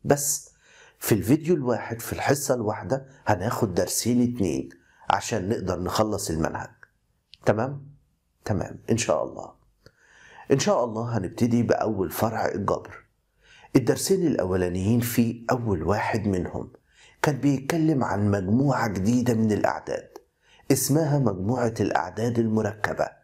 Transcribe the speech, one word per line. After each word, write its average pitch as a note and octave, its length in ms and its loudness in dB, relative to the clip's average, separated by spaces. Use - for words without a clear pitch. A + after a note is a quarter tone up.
بس - 460 0
في - 160 4
الفيديو D3 400 2
الواحد، A#2+ 460 -2
في - 120 -8
الحصة - 400 0
الواحدة، G#2+ 520 -2
هناخد G2+ 480 0
درسين A2 480 0
اتنين F#2 480 0
عشان G2 400 0
نقدر F#2 300 -2
نخلص G2 500 -2
المنهج. D#2+ 400 -2
تمام؟ D3 420 0
تمام، - 340 -4
إن A#2 60 4
شاء D#2 260 0
الله. - 300 -12
إن C#3 80 4
شاء D3 260 2
الله A#2 320 -4
هنبتدي A#2 460 0
بأول F#2+ 480 0
فرع، A2 340 -2
الجبر. - 600 -4
الدرسين C#3 520 2
الأولانيين F#2 720 2
فيه، A#2 520 0
أول A2 320 0
واحد G#2 440 0
منهم F2+ 440 -2
كان C#3+ 160 2
بيتكلم C#3+ 680 2
عن G2+ 280 0
مجموعة A2+ 560 2
جديدة G#2 460 2
من A2 180 2
الأعداد - 580 -2
اسمها D3 480 2
مجموعة A2+ 600 0
الأعداد G#2+ 600 0
المركبة. G#2+ 680 -2